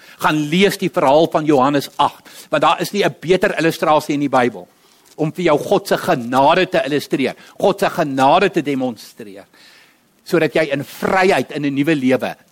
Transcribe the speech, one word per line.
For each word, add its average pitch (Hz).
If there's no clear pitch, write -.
Gaan 160
lees 190
die 185
verhaal 156
van 156
Johannes 143
agt, -
want 151
daar 208
is 165
nie 196
'n 170
beter 180
illustrasie 160
in 143
die 143
Bybel 120
om 156
vir 180
jou 151
God -
se 180
genade 147
te -
illustreer, 135
God 190
se 180
genade 151
te 175
demonstreer. 120
Sodat 160
jy 160
in 139
vryheid, 185
in 147
'n 139
nuwe 143
lewe, 127